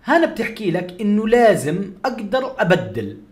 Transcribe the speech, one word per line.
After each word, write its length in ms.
هنا 220
بتحكي 440
لك 300
إنه 280
لازم 640
أقدر 540
أبدل 600